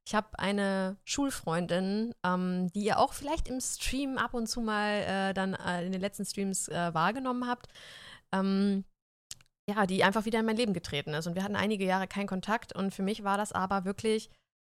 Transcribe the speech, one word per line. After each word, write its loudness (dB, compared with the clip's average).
Ich -4
hab 0
eine 0
Schulfreundin, 0
ähm, 2
die -2
ihr 4
auch 6
vielleicht -2
im -4
Stream -2
ab 0
und -2
zu -4
mal, 0
äh, -2
dann, 0
äh, -2
in -2
den -2
letzten -4
Streams, -2
äh, -2
wahrgenommen 2
habt. -4
Ähm, 4
ja, 2
die 4
einfach 4
wieder 0
in 2
mein 2
Leben 2
getreten -2
ist. -2
Und -4
wir -2
hatten -4
einige 2
Jahre 2
keinen -4
Kontakt. -2
Und -2
für -4
mich -2
war 2
das -2
aber 0
wirklich, 0